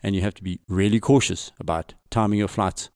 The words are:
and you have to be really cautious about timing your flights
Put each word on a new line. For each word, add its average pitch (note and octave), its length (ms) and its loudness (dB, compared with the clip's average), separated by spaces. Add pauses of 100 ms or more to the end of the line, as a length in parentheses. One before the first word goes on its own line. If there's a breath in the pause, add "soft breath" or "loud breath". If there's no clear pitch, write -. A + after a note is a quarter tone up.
and G2+ 120 -2
you F#2+ 60 0
have G2 140 -2
to - 80 -20
be F#2 260 -6
really G#2 320 2
cautious - 580 2
about E2 360 -4 (160)
timing G#2 280 2
your G2+ 100 0
flights - 480 -4